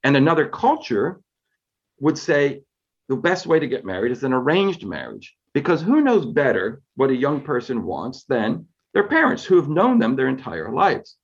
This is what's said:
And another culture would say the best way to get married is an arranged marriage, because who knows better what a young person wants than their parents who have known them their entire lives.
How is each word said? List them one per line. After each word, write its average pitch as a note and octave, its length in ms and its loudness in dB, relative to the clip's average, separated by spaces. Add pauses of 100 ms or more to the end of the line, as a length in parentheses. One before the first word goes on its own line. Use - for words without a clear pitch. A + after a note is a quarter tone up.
And C#3 140 4
another D#3 320 4
culture F3+ 720 -2 (800)
would D3+ 160 0
say C#3+ 460 0 (440)
the C3 80 -2
best F3 320 -2
way E3 120 4
to - 80 -2
get - 180 -6
married G2 260 -2
is B2 140 -4
an C3 80 0
arranged E3 520 0
marriage, C2+ 500 -12 (180)
because D3 280 0
who B3 200 2
knows A#3 240 2
better A#2 560 -2 (140)
what C3+ 140 2
a C3+ 60 2
young C#3 260 -2
person B2 420 -4
wants F2+ 420 -8
than B2 400 -2 (280)
their G3+ 140 2
parents D#4 360 0
who F#3 120 2
have D3+ 140 4
known G#3+ 280 2
them A#2 180 2
their C3 120 0
entire G#2+ 440 -6
lives. D#3 520 0